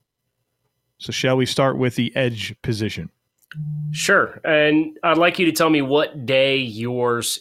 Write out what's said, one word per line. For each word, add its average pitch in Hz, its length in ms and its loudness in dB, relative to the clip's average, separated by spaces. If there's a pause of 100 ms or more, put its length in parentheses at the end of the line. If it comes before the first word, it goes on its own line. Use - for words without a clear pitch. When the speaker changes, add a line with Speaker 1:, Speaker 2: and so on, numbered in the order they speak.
(960)
Speaker 1:
So - 140 -12
shall 131 260 0
we 127 80 2
start 135 320 0
with 127 180 -2
the 117 200 -2
edge 117 460 -4
position? 104 480 -4 (840)
Speaker 2:
Sure. - 520 0
And 156 580 2
I'd 160 160 2
like 175 220 2
you 180 80 2
to 156 40 4
tell 160 200 2
me 151 100 4
what 139 460 0
day 135 300 2
yours 120 840 -2